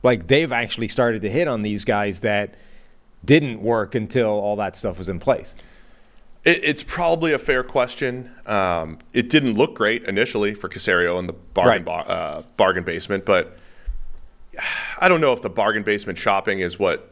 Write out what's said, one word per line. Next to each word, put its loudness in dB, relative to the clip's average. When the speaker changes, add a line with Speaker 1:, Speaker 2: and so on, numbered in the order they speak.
Speaker 1:
like, 2
they've 4
actually -4
started 0
to -2
hit 0
on -2
these -4
guys 0
that -2
didn't 4
work 0
until 0
all 0
that -4
stuff -6
was -8
in -6
place. 0
Speaker 2:
It, 4
it's -2
probably 0
a 0
fair 0
question. -4
Um, -2
it 0
didn't 2
look 2
great 0
initially 0
for -10
Caserio 2
in -4
the -8
bargain 2
Speaker 1:
Right. -6
Speaker 2:
ba-, -6
uh, -4
bargain 4
basement, -4
but 2
I 4
don't 4
know 4
if -2
the -4
bargain 0
basement -2
shopping 2
is -4
what 0